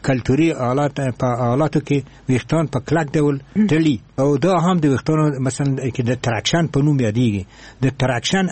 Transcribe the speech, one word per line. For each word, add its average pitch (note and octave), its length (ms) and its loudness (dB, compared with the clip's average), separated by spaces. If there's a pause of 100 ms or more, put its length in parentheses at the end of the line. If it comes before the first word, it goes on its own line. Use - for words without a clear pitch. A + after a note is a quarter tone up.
کلتوري C#3 500 2
آلات، C3+ 440 -2
په C3+ 300 -4
آلاتو B2+ 540 0
کې C#3+ 220 -2 (280)
ویښتان D3 360 0
په C3+ 140 -4
کلک D3+ 360 -2
ډول D3 220 0 (180)
تړي D#3+ 400 2 (220)
او C#3 180 2
دا F3 220 2
هم F3+ 200 2
د D3+ 80 0
ویښتانو D3 540 0
مثلاً C3+ 360 -2
کې B2+ 260 -4
د A#2+ 120 0
ترکشن B2 520 0
په C#3 140 0
نوم C#3+ 180 2
یادیږي. G#2+ 460 0 (380)
د C3+ 60 2 (100)
ترکشن C3 540 0